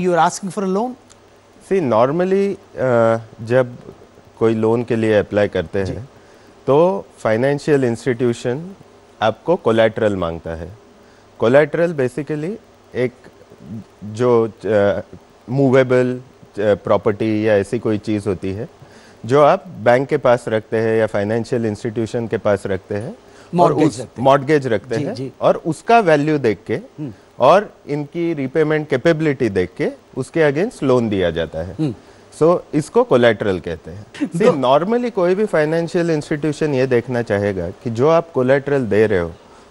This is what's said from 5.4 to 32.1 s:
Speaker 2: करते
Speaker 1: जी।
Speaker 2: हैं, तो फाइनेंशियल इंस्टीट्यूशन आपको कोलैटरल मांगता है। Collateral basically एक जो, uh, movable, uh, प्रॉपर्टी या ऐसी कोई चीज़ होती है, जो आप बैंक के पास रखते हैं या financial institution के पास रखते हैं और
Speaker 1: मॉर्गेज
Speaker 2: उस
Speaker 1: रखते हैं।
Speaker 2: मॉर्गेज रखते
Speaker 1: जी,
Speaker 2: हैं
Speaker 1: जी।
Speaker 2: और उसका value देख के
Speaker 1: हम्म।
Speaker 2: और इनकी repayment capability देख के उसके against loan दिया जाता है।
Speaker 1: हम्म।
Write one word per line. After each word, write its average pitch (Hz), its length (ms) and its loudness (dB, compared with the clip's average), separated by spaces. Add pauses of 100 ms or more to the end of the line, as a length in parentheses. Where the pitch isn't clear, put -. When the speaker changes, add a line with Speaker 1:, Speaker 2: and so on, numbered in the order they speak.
Speaker 2:
करते 92 360 -4
Speaker 1:
जी। 90 80 -6
Speaker 2:
हैं, 101 160 -12 (580)
तो 175 400 2 (120)
फाइनेंशियल 139 680 0
इंस्टीट्यूशन 123 840 -4 (520)
आपको 113 340 0
कोलैटरल 110 600 2
मांगता 82 340 -6
है। 82 180 -10 (680)
Collateral 151 560 2
basically 147 560 -6 (440)
एक 120 180 -4 (920)
जो, 113 440 2
uh, 101 680 -2 (320)
movable, 127 720 2
uh, - 380 -20
प्रॉपर्टी 107 880 0
या 107 80 4
ऐसी 98 220 -2
कोई 107 200 -2
चीज़ 107 300 -4
होती 95 240 -6
है, 110 160 -10 (580)
जो 139 160 4
आप 160 260 4
बैंक 123 400 2
के 156 80 0
पास 127 320 2
रखते 110 280 -4
हैं 110 220 0
या 110 80 2
financial 110 600 -4
institution 113 640 -4
के 110 100 -4
पास 101 280 0
रखते 98 280 -6
हैं 110 160 -8
और 240 60 -18 (380)
Speaker 1:
मॉर्गेज 156 340 4
Speaker 2:
उस 135 120 -4
Speaker 1:
रखते 110 200 -14
हैं। 123 40 -4
Speaker 2:
मॉर्गेज 139 420 2
रखते 113 300 -2
Speaker 1:
जी, 113 80 -2
Speaker 2:
हैं 190 100 -6
Speaker 1:
जी। 127 260 -10
Speaker 2:
और 165 160 2 (100)
उसका 226 340 2
value 156 380 2
देख 117 280 0
के 107 80 -4
Speaker 1:
हम्म। 151 380 -12 (260)
Speaker 2:
और 175 360 4 (140)
इनकी 165 460 -6
repayment 151 540 -2
capability 143 600 0
देख 95 300 -2
के 160 100 -2 (280)
उसके 147 360 0
against 185 300 -4
loan 127 260 2
दिया 92 220 0
जाता 82 280 -6
है। 85 160 -8
Speaker 1:
हम्म। 147 200 -4 (480)